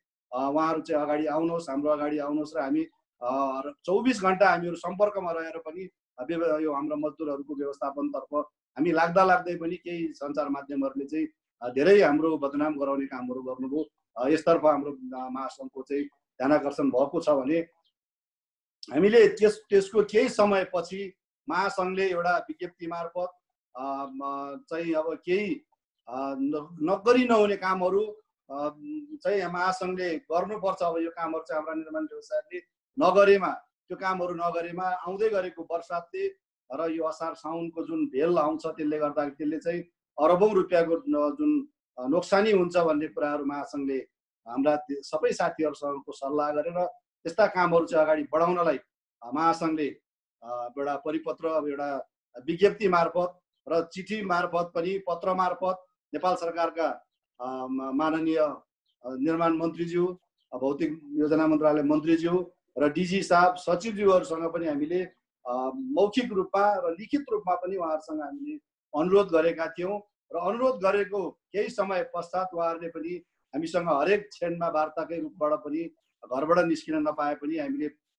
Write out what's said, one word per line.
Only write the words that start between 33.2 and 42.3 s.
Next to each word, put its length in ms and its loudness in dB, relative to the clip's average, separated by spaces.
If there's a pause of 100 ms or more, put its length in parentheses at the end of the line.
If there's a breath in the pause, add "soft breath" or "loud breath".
त्यो 100 -10
कामहरू 360 -4
नगरेमा 500 -4
आउँदै 460 -2
गरेको 340 -4
बर्सातले 640 -6 (440)
र 180 -2
यो 140 -2
असार 300 -4
साउनको 500 -6
जुन 220 -2
भेल 320 2
आउँछ, 300 0
त्यसले 320 -2
गर्दा 300 -2
त्यसले 280 -4
चाहिँ 240 -4 (420)
अरबौँ 300 6
रुपियाँको 420 4
न-, 400 0
जुन, 320 2 (320)
अ, 80 -6
नोक्सानी 440 4